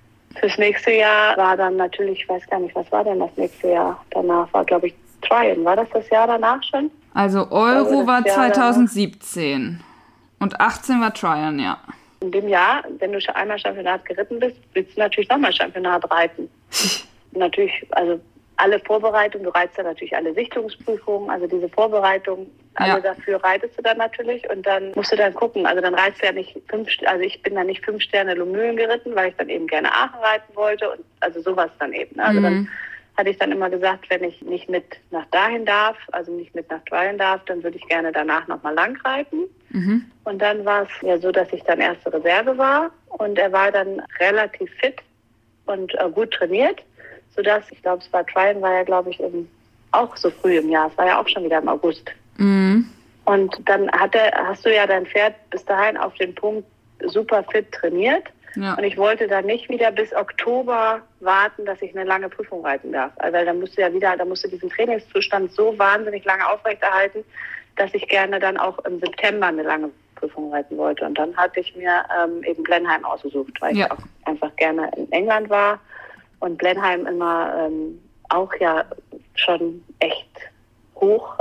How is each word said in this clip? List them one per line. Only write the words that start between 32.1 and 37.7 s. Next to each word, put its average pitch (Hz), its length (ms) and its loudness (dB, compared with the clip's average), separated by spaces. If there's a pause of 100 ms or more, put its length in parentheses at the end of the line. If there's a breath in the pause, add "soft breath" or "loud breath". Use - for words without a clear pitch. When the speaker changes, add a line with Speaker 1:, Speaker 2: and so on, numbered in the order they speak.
Speaker 1:
ne? 214 80 -2
Also 208 160 4
Speaker 2:
Mhm. 202 40 4
Speaker 1:
dann 196 240 2 (480 loud breath)
hatte 196 140 2
ich 196 80 -2
dann - 140 0
immer 190 160 0
gesagt, 190 400 -2
wenn 180 160 -2
ich 175 180 -8
nicht 175 280 -8
mit 180 140 -2 (260)
nach 160 200 -8
dahin 220 360 0
darf, 214 300 2 (160)
also 175 200 -6
nicht 175 220 -10
mit 165 160 -10
nach 160 140 -8
Dryden 196 340 -2
darf, 190 260 0
dann 175 180 -6
würde 170 140 -6